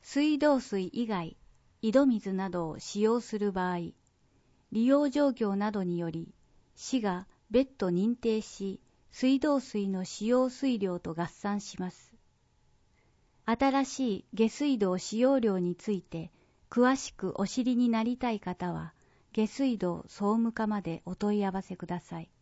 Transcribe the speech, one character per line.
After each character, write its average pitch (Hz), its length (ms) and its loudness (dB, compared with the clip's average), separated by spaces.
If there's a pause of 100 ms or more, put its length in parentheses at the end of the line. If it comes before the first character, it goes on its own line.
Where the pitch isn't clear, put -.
水 294 380 0
道 285 200 6
水 196 280 -4
以 233 200 -4
外、 180 300 -4 (440)
井 220 100 0
戸 269 140 6
水 208 280 0
な 190 160 -2
ど 175 200 -4
を 151 100 -10
使 202 220 -6
用 226 180 4
す 226 180 -8
る 202 140 0
場 180 220 -2
合、 175 40 -2 (960)
利 226 140 2
用 277 240 6
状 285 200 4
況 214 260 -2
な 208 160 0
ど 208 120 -2
に 175 160 -2
よ 170 100 -4
り、 165 240 -10 (420)
市 - 260 -2
が 190 260 -2 (240)
別 262 220 2
途 185 160 -2
認 196 260 2
定 220 260 0
し、 196 380 -10 (320)
水 262 280 2
道 285 200 2
水 208 300 -4
の 185 160 -2
使 - 220 -8
用 254 220 4
水 254 300 -2
量 185 200 -2
と 170 140 -8
合 165 140 -4
算 202 340 -4
し - 180 -16
ま 180 120 -6
す。 - 220 -20 (1300)
新 269 400 2
し 254 320 -2
い - 160 -12
下 220 160 4
水 285 280 0
道 185 200 2
使 208 220 -6
用 262 200 6
量 208 200 0
に 175 160 -2
つ - 160 -6
い 190 100 -2
て、 - 300 -12 (380)
詳 254 260 4
し - 180 -8
く 185 240 -6
お 196 100 0
知 - 160 -2
り 247 120 2
に 240 140 2
な 226 140 0
り 247 140 -2
た 247 140 -2
い 208 80 -4
方 180 320 -6
は、 160 220 -8 (400)
下 214 140 2
水 254 300 0
道 180 300 -2
総 208 260 -2
務 226 180 2
課 220 160 -2
ま 208 140 -2
で 165 240 -6
お 180 100 -8
問 208 240 0
い 202 40 0
合 190 80 0
わ 190 100 -4
せ 185 140 -10
く 175 120 -12
だ 175 120 -4
さ 165 220 -12
い。 165 80 -16 (120)